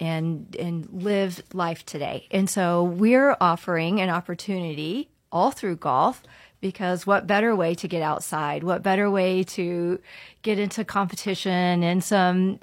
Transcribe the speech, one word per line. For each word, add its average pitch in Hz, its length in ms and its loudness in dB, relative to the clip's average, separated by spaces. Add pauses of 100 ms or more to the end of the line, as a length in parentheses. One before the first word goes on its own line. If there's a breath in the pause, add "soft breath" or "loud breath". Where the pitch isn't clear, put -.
and, 160 580 -4
and 170 320 -6
live 190 520 -2 (100)
life 170 340 -4
today. 143 440 -8
And 190 200 2
so 175 320 2
we're 226 580 4
offering 175 600 2
an 185 100 0
opportunity 175 1000 -6 (200)
all 196 220 2
through 180 240 -4
golf, 151 460 0 (380 soft breath)
because 185 460 -4
what 196 200 2
better 208 280 2
way 175 220 2
to 185 100 -10
get 165 160 -2
outside? 151 640 -4
What 175 180 0
better 196 280 2
way 185 340 2
to 175 560 -4 (420 loud breath)
get 214 160 0
into 208 260 -2
competition 180 1000 0
and 175 180 2
some, 185 600 2